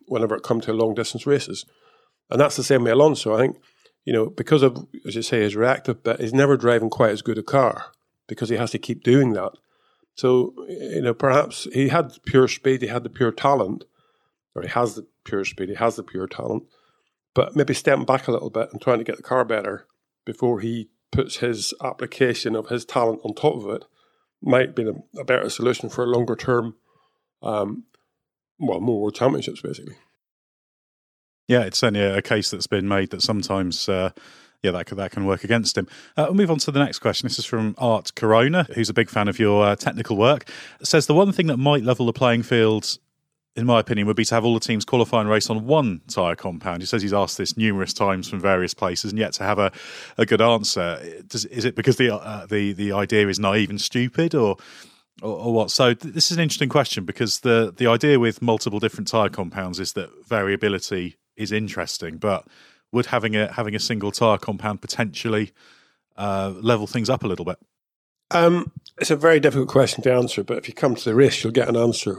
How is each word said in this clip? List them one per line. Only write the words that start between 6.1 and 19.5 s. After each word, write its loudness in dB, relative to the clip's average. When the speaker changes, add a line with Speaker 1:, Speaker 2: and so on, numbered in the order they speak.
Speaker 1:
he's -4
never 4
driving 2
quite 2
as -4
good -4
a -6
car 0
because -6
he 0
has -4
to -6
keep -8
doing 6
that. -4
So, 2
you -6
know, 0
perhaps 0
he 2
had 0
pure 4
speed, -2
he -4
had -6
the -8
pure 0
talent, 0
or -8
he -8
has -2
the -16
pure -4
speed, -8
he -8
has 0
the -10
pure -8
talent, -6
but 0
maybe 0
stepping 0
back 0
a -2
little -4
bit -4
and -14
trying 0
to -6
get -6
the -20
car 0
better -4